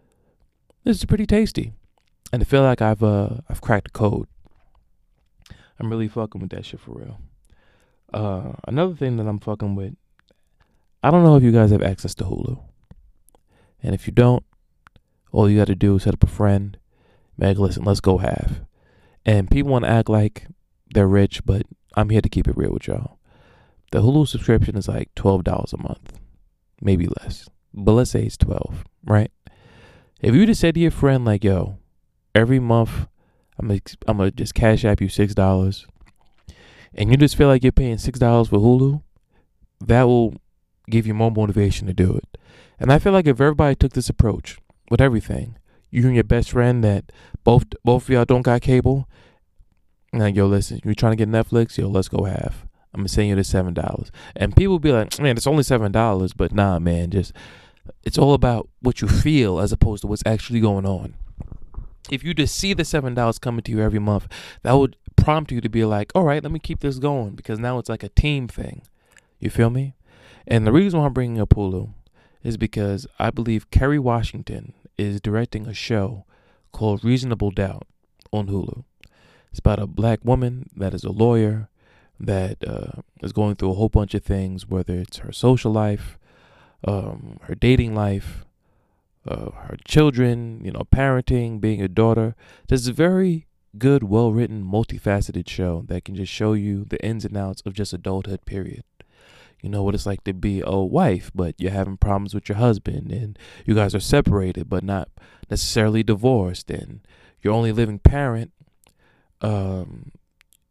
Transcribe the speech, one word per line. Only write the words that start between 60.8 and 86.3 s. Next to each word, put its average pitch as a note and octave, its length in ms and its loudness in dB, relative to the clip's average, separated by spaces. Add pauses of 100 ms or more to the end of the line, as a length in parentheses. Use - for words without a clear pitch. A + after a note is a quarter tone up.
on. F#2+ 280 -6 (960)
If C#3 140 -8
you E3+ 80 -6
just C#3+ 220 -2
see G3 180 -2
the E3+ 120 -2
seven C3 300 -4
dollars A#2 240 0
coming A#2 260 -6
to A#2+ 80 -8
you G#2+ 80 0
every G#2+ 180 0
month, G#2 300 -2 (340)
that A#2 100 0
would C#3 240 4 (200)
prompt D3+ 360 4
you A#2+ 80 -4
to A2+ 80 -4
be A2 160 0
like, G#2 300 -2
"All F3+ 100 4
right, D3 180 0
let D3 100 -8
me D#3+ 60 -6
keep - 220 -10
this C3+ 180 -4
going," B2+ 360 -4
because A2 240 -8
now B2 200 -4
it's A#2 120 -10
like A2 120 -8
a G2+ 60 -12
team C#3 400 0
thing. - 340 -14 (560)
You - 120 -4
feel A#2 180 4
me? C3+ 260 -4 (520)
And A2 200 2
the G#2+ 60 4
reason E3+ 280 4
why D3 60 2
I'm C3 60 -2
bringing A#2+ 280 -2
up G#2 100 2
Hulu G2+ 420 0 (500)
is A#2 140 -6
because G#2 500 -4 (120)
I A#2 120 -2
believe A2+ 400 -4
Kerry C#3+ 280 2
Washington A#2 760 -6 (240)
is G2+ 240 -4
directing G#2+ 460 -4
a G#2 80 -12
show G2 500 -4 (480)
called G#2+ 320 -2
Reasonable A#2+ 460 -2
Doubt F#2+ 360 -6 (460)
on G#2+ 140 -4
Hulu. G2 380 -8 (640)
It's - 80 -14
about G#2 220 2
a G#2 60 -4
black A2 360 -2
woman B2 540 -2
that F#2+ 180 -6
is F2 80 -8
a G2+ 80 -8
lawyer A2 580 2 (520)
that, G2 460 -4
uh, - 360 -10 (200)
is G2 100 -10
going G#2 240 -2
through F#2+ 160 -2
a - 20 -2
whole G#2+ 140 -2
bunch G#2 260 0
of G2+ 80 -4
things, F#2+ 460 -6
whether F2+ 260 -6
it's F2+ 240 -10
her G#2 140 -14
social B2 400 2
life, G#2+ 460 -4 (680)